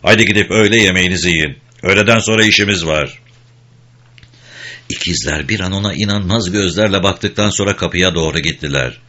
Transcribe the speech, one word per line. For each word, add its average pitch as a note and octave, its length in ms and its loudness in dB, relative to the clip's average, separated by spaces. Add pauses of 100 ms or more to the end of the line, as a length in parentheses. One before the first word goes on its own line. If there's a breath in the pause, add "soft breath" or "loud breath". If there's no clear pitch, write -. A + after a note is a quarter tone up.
Haydi A2 220 6
gidip G2+ 260 2
öğle G#2+ 300 4
yemeğinizi F#2 480 2
yiyin. D#2 280 -2 (260)
Öğleden G#2 360 4
sonra A2 260 2
işimiz G2+ 400 0
var." D2+ 340 -4 (1700 loud breath)
İkizler D2+ 600 -4
bir G#2+ 100 -2
an F#2+ 120 -4
ona G2 220 -4
inanmaz G2+ 580 -2
gözlerle G2 520 0
baktıktan G#2 460 0
sonra G2 260 -2
kapıya F2 400 -2
doğru D#2+ 240 -2
gittiler. C#2 580 -4 (120)